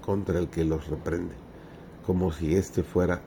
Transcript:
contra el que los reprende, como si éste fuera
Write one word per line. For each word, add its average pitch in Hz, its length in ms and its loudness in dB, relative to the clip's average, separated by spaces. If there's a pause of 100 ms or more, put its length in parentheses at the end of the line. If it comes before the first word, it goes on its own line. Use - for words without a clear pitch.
contra 98 380 0
el 87 100 2
que 82 160 0
los 80 240 0
reprende, 82 460 -2 (720)
como 90 260 4
si 80 240 2
éste 95 260 2
fuera 90 440 2